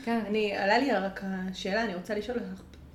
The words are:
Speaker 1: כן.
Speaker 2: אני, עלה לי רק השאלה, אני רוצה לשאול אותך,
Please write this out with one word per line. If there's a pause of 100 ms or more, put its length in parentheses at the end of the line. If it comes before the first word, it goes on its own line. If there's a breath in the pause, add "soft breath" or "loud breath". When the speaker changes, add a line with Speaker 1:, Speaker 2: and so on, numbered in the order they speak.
Speaker 1:
כן.
Speaker 2:
אני,
עלה
לי
רק
השאלה,
אני
רוצה
לשאול
אותך, (340)